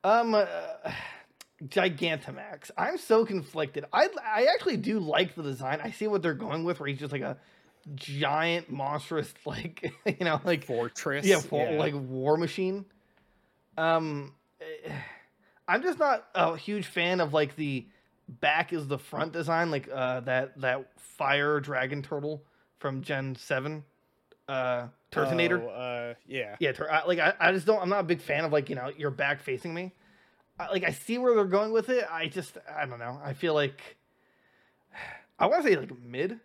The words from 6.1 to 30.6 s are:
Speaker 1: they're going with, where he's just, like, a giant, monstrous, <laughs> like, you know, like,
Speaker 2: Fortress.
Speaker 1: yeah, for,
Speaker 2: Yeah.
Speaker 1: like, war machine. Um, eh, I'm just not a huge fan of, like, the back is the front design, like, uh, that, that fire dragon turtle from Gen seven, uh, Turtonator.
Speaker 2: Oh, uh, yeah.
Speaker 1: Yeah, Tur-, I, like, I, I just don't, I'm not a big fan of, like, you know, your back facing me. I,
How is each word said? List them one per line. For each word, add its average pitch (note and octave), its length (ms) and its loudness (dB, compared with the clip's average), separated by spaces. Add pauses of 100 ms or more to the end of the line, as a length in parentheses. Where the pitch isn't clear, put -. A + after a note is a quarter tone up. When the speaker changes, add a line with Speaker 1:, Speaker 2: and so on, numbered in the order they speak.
Speaker 1:
they're E3 120 2
going C#3 300 -4
with, E3+ 160 -2
where C#3+ 80 -6
he's C#3 120 -6
just, C#3+ 120 -8
like, C#3 100 -4
a B2+ 160 -6 (580)
giant, D3+ 760 0
monstrous, C#3+ 680 -4
<laughs> - 60 -16
like, C#3+ 460 -8 (140)
you F3+ 200 -2
know, D#3 200 2
like, E3 200 2
Speaker 2:
Fortress. C3+ 600 -2
Speaker 1:
yeah, F#3+ 140 8
for, D3+ 300 0
Speaker 2:
Yeah. D#3 100 0
Speaker 1:
like, D3+ 160 0
war C3 420 2
machine. F#3+ 480 -2 (920)
Um, D#3 560 0 (280)
eh, D#3 300 -12 (760)
I'm - 140 4
just F4 180 0
not C#4 340 4
a E3 220 4
huge G3+ 320 -4
fan F3+ 320 0
of, D3+ 140 2
like, D3+ 240 2
the C#3+ 280 -4 (420)
back D3+ 460 0
is D3+ 140 -4
the C#3 100 -2
front D#3 360 -6
design, E3 380 0
like, - 220 -4
uh, B2+ 280 -2
that, C3 400 -2
that C3 260 -2 (100)
fire C#3+ 600 2
dragon C3+ 440 -2
turtle D3 380 -6 (380)
from C3+ 220 -4
Gen C3+ 340 -4
seven, D3 480 -4 (640)
uh, B2+ 400 -2 (240)
Turtonator. C#3+ 520 2
Speaker 2:
Oh, A#2+ 60 -6
uh, A#2+ 440 -6 (140)
yeah. A2+ 320 -2
Speaker 1:
Yeah, D3 120 2
Tur-, D#3 180 -4
I, D#3 160 4
like, F3 140 2
I, E3 200 6
I E3+ 120 6
just F3+ 140 0
don't, G#3+ 160 4
I'm F3+ 80 -2
not G3+ 100 2
a F#3 40 0
big E3+ 180 0
fan D3+ 240 -2
of, D3+ 80 0
like, D3 160 2
you D3 60 -4
know, C3 220 -8
your D3 140 -2
back C#3+ 300 -2
facing C#3+ 320 -6
me. F3+ 200 -8 (680)
I, E3+ 120 -6